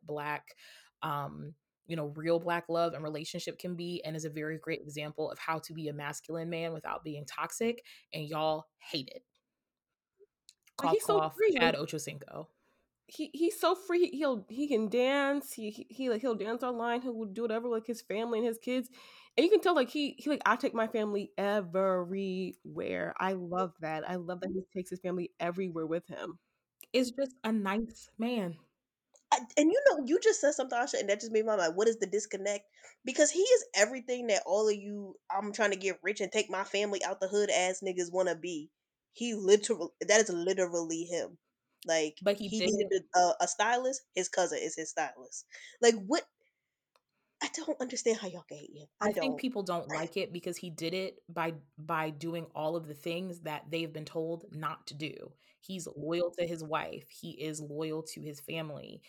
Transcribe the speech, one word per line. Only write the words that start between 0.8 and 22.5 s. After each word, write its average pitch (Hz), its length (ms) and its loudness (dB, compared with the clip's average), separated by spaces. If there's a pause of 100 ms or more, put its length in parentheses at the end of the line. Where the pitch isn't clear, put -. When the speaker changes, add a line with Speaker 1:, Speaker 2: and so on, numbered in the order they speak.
Speaker 1:
um, 147 520 -6 (340)
you 165 80 -4
know, 147 200 -4
real 165 220 2
Black 170 300 -2
love 165 260 2
and 151 80 -8
relationship 156 560 -8
can 180 160 -6
be, 175 300 -6
and 156 120 -6
is 156 80 -6
a 156 60 -4
very 156 280 -6
great 160 220 -6
example 151 500 -6
of - 80 -10
how 160 220 -2
to - 120 -14
be 156 160 -6
a 147 40 -6
masculine 151 580 -6
man 165 220 -4
without - 320 -8
being 147 200 -8
toxic, 226 600 -4 (280)
and 151 160 -6
y'all 156 380 0 (120)
hate 139 360 -6
it. - 80 -16 (1600)
Speaker 2:
Like, 277 100 0
Speaker 1:
Cough, 330 40 4
Speaker 2:
he's 440 120 4
so 415 160 6
Speaker 1:
cough, 311 160 0
Speaker 2:
free. 392 220 4
Speaker 1:
Chad 165 180 8
Ochocinco. 147 720 -8 (600)
Speaker 2:
He, - 240 -8
he's 339 260 2
so 370 180 4
free. 349 340 2
He, 254 80 -8
he'll, 262 300 0
he 262 180 -4
can 220 220 2
dance. 277 640 2
He, 214 180 -8
he, - 180 -12
he, 254 220 -2
like, 220 100 0
he'll 240 140 0
dance 226 300 -2
online. 240 380 -2
He'll 226 220 -4
do 202 180 -6
whatever 233 260 0
with 226 180 -2
his 226 160 -6
family 220 380 -2
and 240 80 2
his 226 100 -2
kids. 254 300 -2 (480)
And 269 80 8
you 359 60 8
can 415 100 8
tell, 359 160 6
like, 254 140 4
he, 294 280 -2
he, - 100 -4
like, 277 160 2
"I 214 120 6
take - 180 0
my 220 140 2
family 214 500 -2
everywhere." 185 1800 0